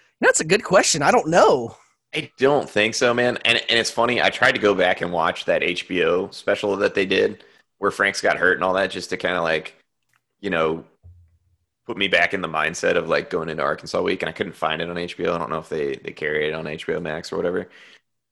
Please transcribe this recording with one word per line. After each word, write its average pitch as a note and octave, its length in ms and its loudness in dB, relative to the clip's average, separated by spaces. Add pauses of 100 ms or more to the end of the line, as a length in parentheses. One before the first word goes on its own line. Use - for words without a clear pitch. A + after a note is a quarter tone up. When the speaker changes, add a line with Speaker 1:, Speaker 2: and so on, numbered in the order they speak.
(200)
Speaker 1:
"That's - 200 4
a - 40 -2
good F#3 200 2
question. F#3 360 4
I D3 100 4
don't G#3+ 180 4
know." E3+ 460 4 (400)
Speaker 2:
I D3+ 220 -6
don't C3+ 320 4
think A2 260 2
so, B2 200 2
man. B2 320 2
And, A#2 100 4
and A#2 220 2
it's A2 120 0
funny, A#2 300 2
I E2 80 4
tried B2 240 2
to G#2 80 -2
go G#2 140 4
back F#2 260 2
and F2 100 -4
watch E2+ 360 -2
that F2 160 2
H F2 260 -4
B F2 160 0
O F2+ 240 0
special G2 480 -2
that G2+ 180 0
they G2 120 0
did G2+ 360 0 (360)
where G2 120 0
Franks G2 300 -2
got F2 160 0
hurt E2+ 220 2
and E2+ 60 -2
all F#2 100 0
that, F#2+ 160 0
just F2+ 200 -10
to F2+ 60 -6
kinda, F2+ 240 -2
like, D#2+ 340 -2 (680)
you G2+ 80 -6
know, E2 340 -2 (1040)
put A#2 100 -10
me G2 100 0
back F2 260 2
in F#2+ 80 -4
the F2 80 -4
mindset D#2+ 480 -2
of, E2 120 -2
like, D2 200 0
going E2 200 -4
into D#2 140 -6
Arkansas D#2 380 -4
week, F#2 220 -2
and E2 60 -4
I D#2+ 40 -8
couldn't F2+ 200 -6
find D#2+ 280 -4
it E2+ 100 -4
on F2 80 -6
H F2 180 -8
B F2 100 -4
O. F2 80 0
I E2+ 40 -4
don't E2+ 100 -6
know D#2+ 100 -4
if D#2+ 120 -12
they, C#2+ 260 -4
they - 160 -12
carry D2+ 340 -4
it D#2 80 -4
on D#2+ 120 -8
H D#2 200 -10
B - 60 -4
O D#2+ 80 -4
Max E2 320 -8
or F2+ 60 -6
whatever. F2+ 300 -4 (640)